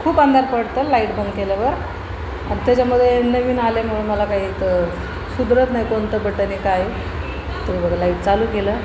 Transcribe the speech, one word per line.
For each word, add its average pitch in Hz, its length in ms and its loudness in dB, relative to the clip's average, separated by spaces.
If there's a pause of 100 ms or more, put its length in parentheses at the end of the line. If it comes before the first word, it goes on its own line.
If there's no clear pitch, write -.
खूप 330 160 2
अंधार 269 240 6
पडतं 240 400 -2
लाईट 240 260 2
बंद 202 160 -2
केल्यावर, 196 480 -2 (760)
आणि 196 140 -2
त्याच्यामध्ये 247 560 4
नवीन 247 380 2
आल्यामुळे 226 420 0
मला 208 240 0
काही 196 240 -2
इथं 185 360 0 (520)
सुधरत 247 340 4
नाही 233 140 0
कोणतं 214 380 -2
बटन 202 200 0
आहे, 196 140 -2
काय. 185 260 0 (840)
तर 180 200 -2
बघा, 175 80 0
लाईट 175 260 0
चालू 208 240 2
केलं. 214 380 -2